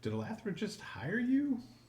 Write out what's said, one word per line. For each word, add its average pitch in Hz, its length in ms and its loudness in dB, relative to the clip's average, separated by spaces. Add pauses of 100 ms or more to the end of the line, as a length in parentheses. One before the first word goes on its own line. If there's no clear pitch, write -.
did 110 120 -2
Alethra 170 420 -2
just - 260 -4
hire 156 380 -4
you? 262 400 4 (300)